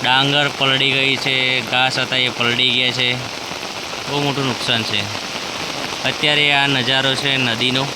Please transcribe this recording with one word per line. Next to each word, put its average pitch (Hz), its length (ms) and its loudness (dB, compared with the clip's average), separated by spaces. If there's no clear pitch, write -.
ડાંગર 139 540 4
પલળી 135 340 2
ગઈ 135 240 2
છે, 131 460 0
ઘાસ 127 380 0
હતા 127 160 -2
એ 127 140 2
પલળી 120 400 2
ગયા 123 220 2
છે. 123 240 0
બહુ 143 140 0
મોટું 139 240 0
નુકસાન 117 360 -2
છે. 107 160 -2
અત્યારે 147 500 2
આ 139 140 4
નજારો 135 480 2
છે 135 220 0
નદીનો 127 460 0